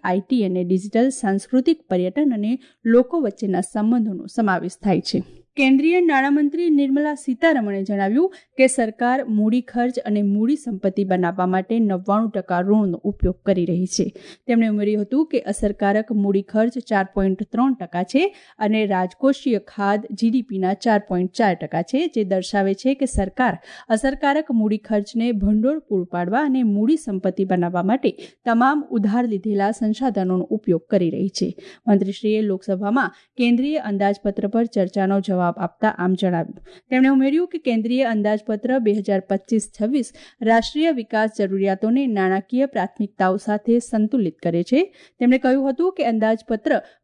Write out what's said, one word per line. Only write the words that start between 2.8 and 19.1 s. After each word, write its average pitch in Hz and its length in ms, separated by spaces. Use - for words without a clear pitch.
લોકો 247 360
વચ્ચેના 196 400
સંબંધોનો 214 680
સમાવેશ 190 460
થાય 180 180
છે. - 220
કેન્દ્રીય 285 440
નાણામંત્રી 294 720
નિર્મલા 285 440
સીતારમણે 247 680
જણાવ્યું 208 520
કે 262 100
સરકાર 247 580
મૂડી 214 360
ખર્ચ 247 380
અને 208 240
મૂડી 208 340
સંપત્તિ 196 480
બનાવવા 180 420
માટે 190 320
નવ્વાણું 208 520
ટકા 180 300
ઋણનો 196 380
ઉપયોગ 190 440
કરી 185 220
રહી 175 220
છે. - 280
તેમણે 233 200
ઉમેર્યું 208 360
હતું 269 240
કે 262 140
અસરકારક 202 720
મૂડી 202 300
ખર્ચ 226 360
ચાર 202 360
પોઇન્ટ 190 280
ત્રણ 247 320
ટકા 180 280
છે 330 320
અને 214 280
રાજકોષીય 202 720